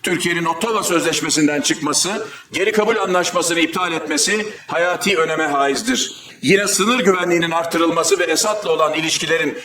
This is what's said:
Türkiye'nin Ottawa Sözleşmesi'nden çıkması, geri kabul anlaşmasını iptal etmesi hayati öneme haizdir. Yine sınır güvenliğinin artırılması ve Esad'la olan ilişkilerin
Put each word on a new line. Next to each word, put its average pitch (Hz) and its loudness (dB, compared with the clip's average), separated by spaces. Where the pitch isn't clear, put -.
Türkiye'nin 170 -2
Ottawa 214 -2
Sözleşmesi'nden 156 0
çıkması, 180 -2
geri 196 0
kabul 214 2
anlaşmasını 175 0
iptal 170 0
etmesi 160 -2
hayati 175 0
öneme 160 0
haizdir. 139 -2
Yine 196 2
sınır 202 0
güvenliğinin 175 2
artırılması 165 2
ve 180 2
Esad'la 190 0
olan 156 2
ilişkilerin 156 0